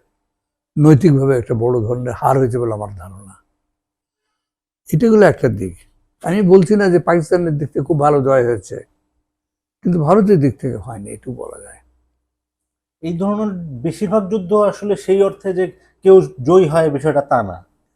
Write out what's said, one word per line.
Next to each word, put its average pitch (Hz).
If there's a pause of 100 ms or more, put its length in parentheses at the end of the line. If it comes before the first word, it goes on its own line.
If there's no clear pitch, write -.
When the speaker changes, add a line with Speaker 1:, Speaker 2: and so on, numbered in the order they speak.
(760)
Speaker 1:
নৈতিকভাবে 139
একটা 120
বড় 120
ধরনের 120
হার 135
হয়েছে 127
বলে 117
আমার 104
ধারণা। 95 (1500)
এটা 220
হলো 214
একটা 139
দিক। 98 (460)
আমি 180
বলছি 190
না 202
যে 175
পাকিস্তানের 170
দিক 147
থেকে 143
খুব 156
ভালো 143
জয় 131
হয়েছে, 117 (1000)
কিন্তু 175
ভারতের 190
দিক 135
থেকে 123
হয়নি, 107
এটুকু 113
বলা -
যায়। - (1160)
Speaker 2:
এই 165
ধরনের 190
বেশিরভাগ 190
যুদ্ধ 190
আসলে 202
সেই 196
অর্থে 196
যে 180 (320)
কেউ 190
জয়ী 156
হয় 160
বিষয়টা 139
তা 127
না। 90 (300)